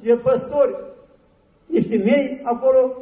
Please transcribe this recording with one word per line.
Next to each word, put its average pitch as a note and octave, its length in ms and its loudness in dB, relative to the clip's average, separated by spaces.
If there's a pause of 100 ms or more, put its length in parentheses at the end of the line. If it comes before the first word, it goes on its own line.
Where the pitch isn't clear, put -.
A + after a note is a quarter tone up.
de A3+ 100 4
păstori C4 600 0 (880)
niște A3 300 -2
miei B3+ 480 0
acolo. B3+ 480 2 (100)